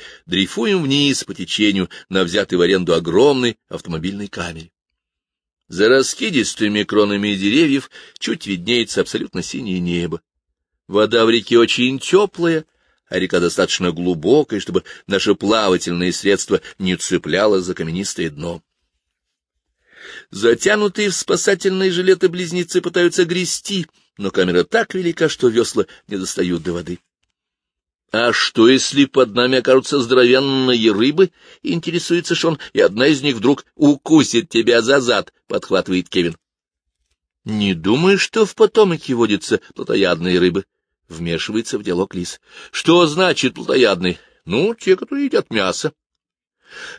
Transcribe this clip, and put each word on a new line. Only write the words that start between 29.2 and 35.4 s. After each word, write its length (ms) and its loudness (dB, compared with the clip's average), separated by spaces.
нами 240 2
окажутся 420 2
здоровенные 920 4
рыбы?" — 380 2
интересуется 720 -4
Шон, 240 -2
"и 80 0
одна 280 2
из 140 2
них 140 -2
вдруг 280 0
укусит 760 2
тебя 340 2
за 180 2
зад", — 320 -2